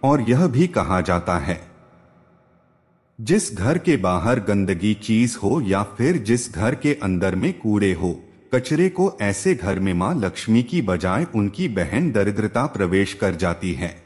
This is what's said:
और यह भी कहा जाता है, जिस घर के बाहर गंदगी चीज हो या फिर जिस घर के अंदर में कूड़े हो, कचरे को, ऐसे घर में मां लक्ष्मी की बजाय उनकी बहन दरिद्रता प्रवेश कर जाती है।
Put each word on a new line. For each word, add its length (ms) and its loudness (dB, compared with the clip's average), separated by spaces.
और 180 4
यह 260 4
भी 200 2
कहा 340 0
जाता 380 0
है, 200 -4
जिस 380 0
घर 220 0
के 180 2
बाहर 440 2
गंदगी 540 0
चीज 480 0
हो 180 2
या 220 0
फिर 200 2
जिस 380 -2
घर 200 0
के 200 0
अंदर 400 -2
में 260 0
कूड़े 320 2
हो, 200 -2
कचरे 340 2
को, 320 0
ऐसे 340 0
घर 240 -2
में 160 0
मां 260 0
लक्ष्मी 420 0
की 200 -2
बजाय 520 0
उनकी 340 -2
बहन 440 0
दरिद्रता 540 0
प्रवेश 480 0
कर 200 0
जाती 380 -2
है। 220 -6